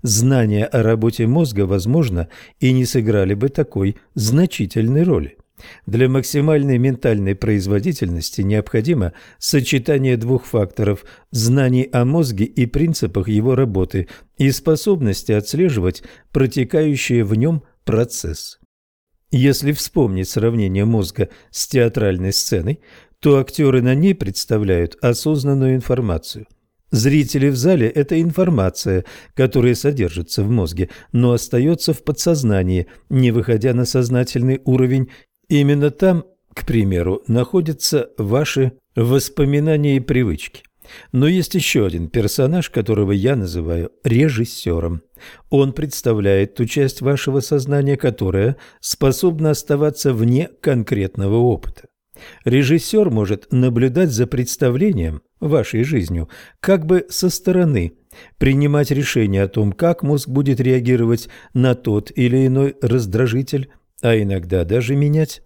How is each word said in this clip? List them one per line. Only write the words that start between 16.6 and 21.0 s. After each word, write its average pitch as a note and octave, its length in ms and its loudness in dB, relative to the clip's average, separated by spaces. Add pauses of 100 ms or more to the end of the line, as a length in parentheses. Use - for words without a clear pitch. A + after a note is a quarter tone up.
в G#2 120 0
нём D3 280 0 (220)
процессы. - 760 -4 (720)
Если C#3 400 2
вспомнить F#2+ 560 -2
сравнение G#2 560 0
мозга G#2+ 460 0 (220)